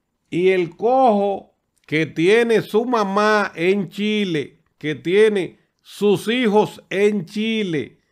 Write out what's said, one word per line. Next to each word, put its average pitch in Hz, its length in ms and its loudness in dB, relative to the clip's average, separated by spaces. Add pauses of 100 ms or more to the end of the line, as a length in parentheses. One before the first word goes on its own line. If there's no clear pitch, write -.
(300)
Y 180 200 0
el 180 260 -2
cojo 208 800 0 (320)
que 156 220 -2
tiene 208 540 2
su 214 240 -2
mamá 208 680 0
en 180 340 -2
Chile, 202 760 -4 (140)
que 151 180 -6
tiene 185 640 0 (220)
sus - 460 -2
hijos 214 600 0
en 202 360 0
Chile, 208 760 -6 (120)